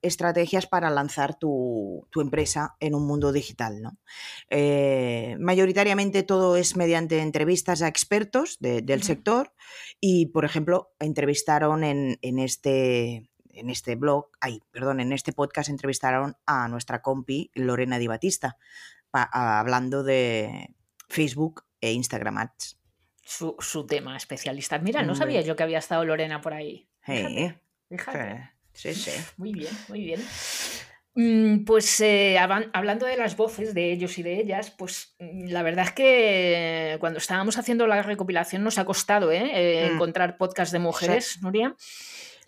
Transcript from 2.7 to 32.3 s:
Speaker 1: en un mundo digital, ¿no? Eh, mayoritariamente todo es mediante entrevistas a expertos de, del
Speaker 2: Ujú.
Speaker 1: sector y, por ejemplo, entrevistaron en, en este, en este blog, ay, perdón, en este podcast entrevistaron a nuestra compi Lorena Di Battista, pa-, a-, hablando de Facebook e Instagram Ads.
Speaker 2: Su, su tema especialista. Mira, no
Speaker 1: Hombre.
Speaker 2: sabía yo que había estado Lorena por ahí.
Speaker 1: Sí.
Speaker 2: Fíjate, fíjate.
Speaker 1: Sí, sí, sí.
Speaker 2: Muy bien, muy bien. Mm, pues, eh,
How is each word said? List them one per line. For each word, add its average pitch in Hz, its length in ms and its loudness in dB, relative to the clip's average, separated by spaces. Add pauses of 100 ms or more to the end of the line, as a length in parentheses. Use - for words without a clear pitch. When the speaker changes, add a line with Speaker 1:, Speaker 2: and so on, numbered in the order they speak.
Speaker 1:
en 151 140 -2
un 147 120 0
mundo 143 260 0
digital, 117 480 -4
¿no? 113 160 -12 (540)
Eh, 135 920 2
mayoritariamente 190 840 2
todo 185 360 4
es 180 180 0
mediante 165 440 2
entrevistas 156 600 0
a 165 80 2
expertos 214 720 0
de, 120 220 0
del 135 160 2
Speaker 2:
Ujú. - 80 -4
Speaker 1:
sector 214 480 0 (460)
y, 180 260 6
por 160 180 0
ejemplo, 160 540 0
entrevistaron 151 840 2
en, 139 380 0
en 127 200 -2
este, 127 920 0 (180)
en 120 220 -12
este 123 260 -6
blog, 143 320 0 (140)
ay, 120 180 -6 (100)
perdón, 135 300 -2
en 127 140 -2
este 139 180 -6
podcast 143 380 -2
entrevistaron 135 720 -2
a 127 240 0
nuestra 120 320 -6
compi 135 540 -4
Lorena 127 440 0
Di 120 80 0
Battista, 120 520 -2 (520)
pa-, 123 220 0
a-, 113 280 2
hablando 127 440 0
de 120 680 0 (340)
Facebook 156 560 -2 (160)
e 113 120 0
Instagram 113 440 -4
Ads. - 420 -8 (460)
Speaker 2:
Su, 160 360 -8
su 147 260 -8
tema 143 300 -4
especialista. 139 600 -6
Mira, 220 240 -2
no 170 100 0
Speaker 1:
Hombre. 180 140 -2
Speaker 2:
sabía 202 140 0
yo 160 160 -2
que 165 60 0
había 160 160 0
estado 165 260 0
Lorena 156 380 -2
por 160 100 -6
ahí. 151 340 -12 (200)
Speaker 1:
Sí. 139 80 -4
Speaker 2:
Fíjate, 143 460 -4 (280)
fíjate. 127 640 -10 (220)
Speaker 1:
Sí, - 220 -10
sí, 214 160 -8
sí. - 100 -8 (160)
Speaker 2:
Muy 208 160 -10
bien, 160 200 -8 (160)
muy 202 160 -10
bien. 165 160 -6 (960)
Mm, 220 500 6
pues, 220 360 4
eh, 202 380 6